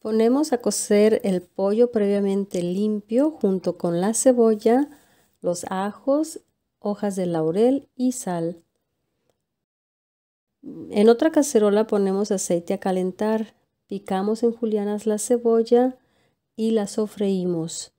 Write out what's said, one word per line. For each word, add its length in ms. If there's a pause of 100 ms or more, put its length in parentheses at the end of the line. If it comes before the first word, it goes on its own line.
Ponemos 520
a 60
cocer 680
el 160
pollo 500
previamente 720
limpio 680
junto 480
con 240
la 100
cebolla, 800 (500)
los 300
ajos, 720 (380)
hojas 380
de 80
laurel 720
y 160
sal. 500 (2000)
En 460
otra 240
cacerola 540
ponemos 460
aceite 420
a 60
calentar, 760 (320)
picamos 560
en 100
julianas 540
la 100
cebolla 800 (580)
y 180
la 140
sofreímos. 1120